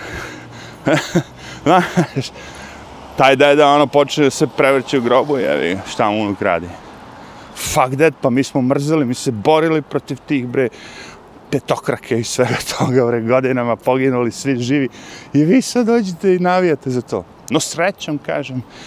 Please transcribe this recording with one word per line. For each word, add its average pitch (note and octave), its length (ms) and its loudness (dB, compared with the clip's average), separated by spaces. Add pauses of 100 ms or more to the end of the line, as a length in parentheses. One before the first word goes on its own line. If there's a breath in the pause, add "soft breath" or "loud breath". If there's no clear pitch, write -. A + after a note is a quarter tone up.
(960 loud breath)
<laughs> - 20 4 (680 loud breath)
Znaš, - 680 0 (840 loud breath)
taj C3+ 200 6
deda, C#3+ 320 6
ono, C#3+ 180 4
počne C#3+ 380 2
da C3 60 4
se D3+ 160 0
prevrće C3+ 520 0
u B2 40 0
grobu, C3 360 2
jevi D2 360 0
ga, G2 60 -6 (100)
šta A2 200 0
mu G#2+ 120 -2
unuk G2+ 200 -4
radi? F2 260 0 (880 loud breath)
Fuck C3+ 400 -2
that, D#3 240 2
pa C3+ 100 0
mi B2+ 120 2
smo C3 200 -2
mrzeli, C#3+ 420 0
mi B2 100 -2
se - 160 -4
borili D#3 520 2
protiv C#3 440 -6
tih, C3 200 -2
bre, B2+ 220 0 (840 loud breath)
petokrake B2 680 -4
i A#2 60 -2
svega B2 320 0 (100)
<laughs> - 120 -6
toga, B2+ 280 2
bre, A#2 140 0
godinama B2 560 0
poginuli, B2+ 560 0
svi C#3 240 -4
živi. B2+ 320 -2 (440 loud breath)
I C#3+ 120 4
vi G#3+ 180 4
sad A#3+ 240 -2
dođete G3 480 0
i F#3 40 2
navijate F3+ 520 0
za B2 100 -2
to. G2+ 240 -6 (260)
No, D3+ 100 0
srećom, D#3+ 580 -6
kažem, C3+ 440 -8 (240 loud breath)